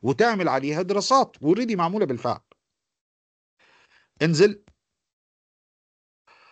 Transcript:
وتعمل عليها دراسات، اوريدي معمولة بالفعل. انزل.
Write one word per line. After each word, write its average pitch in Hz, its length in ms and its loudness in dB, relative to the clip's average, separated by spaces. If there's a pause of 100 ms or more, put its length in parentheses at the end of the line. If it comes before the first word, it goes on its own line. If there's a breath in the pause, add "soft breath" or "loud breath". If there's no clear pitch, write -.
وتعمل 185 460 0
عليها 143 340 -2
دراسات، 202 600 0
اوريدي 208 340 0
معمولة 180 300 -2
بالفعل. 120 340 -4 (1800 soft breath)
انزل. 147 400 2 (1900 soft breath)